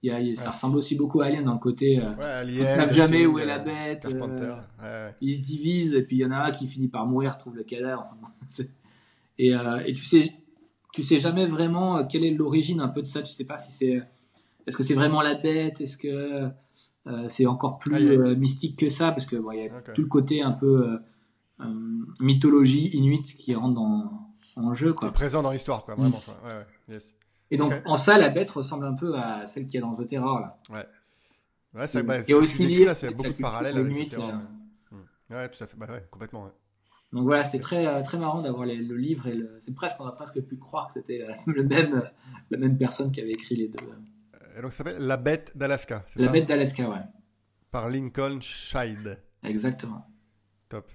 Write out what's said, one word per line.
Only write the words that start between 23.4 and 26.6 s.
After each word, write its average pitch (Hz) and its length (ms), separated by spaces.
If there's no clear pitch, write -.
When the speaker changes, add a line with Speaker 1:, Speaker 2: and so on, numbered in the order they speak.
Speaker 1:
rentre 123 200
dans, 107 540
en 120 200
jeu, 156 180
quoi. 160 160
Speaker 2:
Qui - 40
est - 20
présent 147 280
dans 139 80
l'histoire, 131 340
quoi, 110 120
Speaker 1:
Mm. - 40
Speaker 2:
vraiment, 123 240
quoi. 107 100
Ouais, 113 140
ouais, - 360